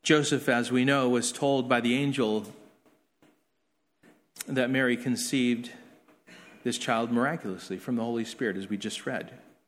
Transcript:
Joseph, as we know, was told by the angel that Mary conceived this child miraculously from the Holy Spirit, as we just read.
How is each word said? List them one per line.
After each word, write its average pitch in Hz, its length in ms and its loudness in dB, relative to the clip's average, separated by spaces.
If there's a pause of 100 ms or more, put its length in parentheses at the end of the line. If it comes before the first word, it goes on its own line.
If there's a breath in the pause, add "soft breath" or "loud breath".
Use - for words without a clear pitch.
Joseph, 147 440 2
as 120 240 2
we 123 140 4
know, 135 240 4
was 120 220 2
told 135 360 0
by 123 140 4
the 120 140 2
angel 120 580 -2 (1900)
that 127 220 0
Mary 131 260 2
conceived 120 760 0 (920 loud breath)
this 120 140 -2
child 117 340 0
miraculously 120 680 -2
from 123 160 -4
the 113 80 -2
Holy 117 220 -2
Spirit, 104 320 -4
as 98 120 -8
we 104 80 -2
just - 300 -6
read. 123 240 -6 (360)